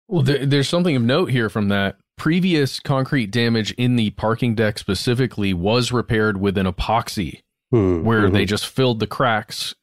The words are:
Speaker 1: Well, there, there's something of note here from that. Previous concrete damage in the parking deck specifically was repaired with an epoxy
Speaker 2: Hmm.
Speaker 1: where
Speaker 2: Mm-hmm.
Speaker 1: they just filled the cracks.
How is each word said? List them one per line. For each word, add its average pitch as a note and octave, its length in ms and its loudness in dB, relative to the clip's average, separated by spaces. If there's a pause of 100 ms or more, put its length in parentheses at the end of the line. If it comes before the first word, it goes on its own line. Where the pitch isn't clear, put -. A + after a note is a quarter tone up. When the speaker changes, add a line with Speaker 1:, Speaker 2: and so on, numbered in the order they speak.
Speaker 1:
Well, F3 140 0
there, C3 240 0
there's C#3 220 2
something F3 280 0
of A#2+ 60 2
note C3 280 2
here A#2+ 180 2
from G2+ 200 -2
that. G2 280 0 (200)
Previous D#3+ 640 0
concrete C3 500 -2
damage A#2 420 0
in B2 240 0
the G#2+ 140 2
parking A2 440 -2
deck G#2+ 240 0
specifically G#2+ 760 -2
was A#2 380 0
repaired A2 480 0
with G2 180 0
an F#2+ 80 2
epoxy F#2+ 760 -4 (280)
Speaker 2:
Hmm. F#2 320 2
Speaker 1:
where A2 200 2
Speaker 2:
Mm-hmm. G2+ 120 2
Speaker 1:
they G2+ 120 2
just G2+ 200 -2
filled B2+ 320 0
the G#2+ 80 -2
cracks. - 760 -4